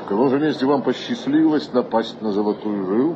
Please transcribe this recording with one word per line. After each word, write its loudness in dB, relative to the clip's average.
В -12
каком 2
же 2
месте 0
вам 2
посчастливилось 0
напасть -2
на -2
золотую -2
жилу? 0